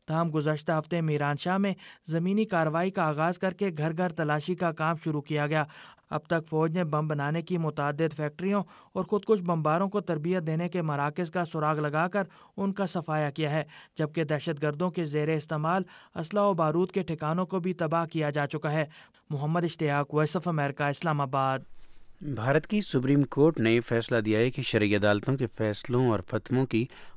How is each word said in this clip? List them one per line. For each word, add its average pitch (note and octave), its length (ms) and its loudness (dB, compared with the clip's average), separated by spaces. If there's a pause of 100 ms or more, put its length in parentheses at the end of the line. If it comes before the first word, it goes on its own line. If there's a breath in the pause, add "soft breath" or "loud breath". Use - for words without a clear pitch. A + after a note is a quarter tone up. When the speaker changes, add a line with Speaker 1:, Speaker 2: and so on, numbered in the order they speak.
Speaker 1:
تاہم D#3+ 280 0
گزشتہ D3+ 380 0
ہفتے D#3+ 280 0
میران D3 360 0
شاہ F#3 220 0
میں G3 160 2 (320 loud breath)
زمینی F#3 380 2
کارروائی E3+ 460 2
کا F3 180 0
آغاز D#3 300 0
کر F#3 140 -2
کے G3 260 -2
گھر D#3+ 180 0
گھر F3+ 120 0
تلاشی D#3 460 -2
کا F3 180 0
کام D#3+ 240 -2
شروع D#3 240 -2
کیا D3 260 -2
گیا۔ D3+ 180 2 (460 loud breath)
اب D3+ 160 -2
تک E3 220 -2
فوج D#3+ 240 0
نے F3+ 120 0
بم D3+ 240 0
بنانے D3 340 -2
کی F3 160 -2
متعدد D3+ 580 -2
فیکٹریوں F3 460 -2 (300 loud breath)
اور F#3 120 -2
خودکش G3+ 380 2
بمباروں E3+ 460 0
کو G3+ 120 -2
تربیت E3+ 460 -2
دینے E3 220 -2
کے F3 140 -2
مراکز D3+ 480 -2
کا F3 140 -2
سراغ D#3 340 0
لگا D3+ 300 0
کر G3 140 0 (340 loud breath)
ان G3 160 -2
کا G3 140 -2
صفایا D#3 440 -2
کیا D3+ 200 -2
ہے، D#3 140 0 (340 loud breath)
جبکہ D#3 260 -2
دہشت D3 380 -2
گردوں D#3 280 -2
کے F3 140 -4
زیر D3 240 0
استعمال D#3+ 540 0 (320 loud breath)
اسلحہ F#3 280 -2
و G3+ 100 4
بارود E3 380 2
کے F#3+ 120 -2
ٹھکانوں D#3+ 440 -2
کو F#3 140 -2
بھی F3 140 -2
تباہ E3 320 0
کیا D#3 240 -2
جا C#3+ 160 0
چکا D3+ 260 -2
ہے۔ D#3 120 2 (460 loud breath)
محمد D#3 340 0
اشتیاق، C#3+ 500 0
وائس D3+ 220 2
آف F3 120 -2
امریکہ، D3 340 0
اسلام C#3+ 380 0
آباد۔ C3+ 380 0 (640 soft breath)
Speaker 2:
بھارت C3+ 460 0
کی G#3+ 140 0
سپریم C#3 420 2
کورٹ C#3+ 380 4
نے A2+ 200 6
فیصلہ A#2 380 0
دیا G#2+ 200 2
ہے B2 120 4
کہ B2+ 120 -6
شرعی G#2 340 4
عدالتوں G#2 400 4
کے C3 100 0
فیصلوں A#2+ 640 0
اور G#2 100 2
فتووں B2 460 0
کی A#2 200 0 (300 loud breath)